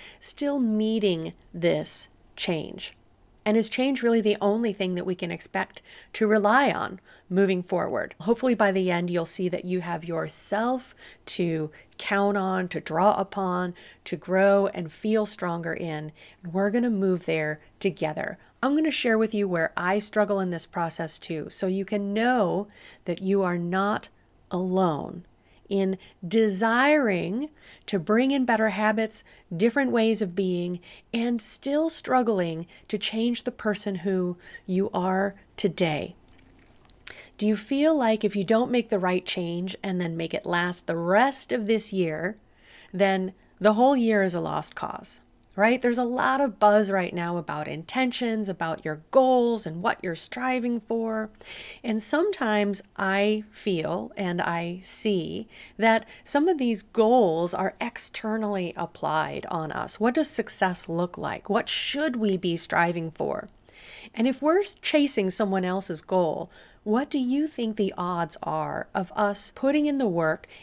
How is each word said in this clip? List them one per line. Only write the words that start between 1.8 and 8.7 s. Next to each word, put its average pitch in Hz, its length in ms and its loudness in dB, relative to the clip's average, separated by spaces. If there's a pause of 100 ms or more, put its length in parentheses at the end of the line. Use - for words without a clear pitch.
change? - 580 -6 (500)
And 214 140 4
is 220 100 2
change 254 360 0
really 226 180 4
the 208 180 2
only 214 320 2
thing 185 220 -2
that 175 140 -4
we 185 80 -2
can 175 160 -6
expect - 500 -6 (320)
to 220 140 2
rely 214 420 6
on - 300 -4 (320)
moving 185 320 2
forward? 175 580 -2
Hopefully 233 320 2
by 208 180 4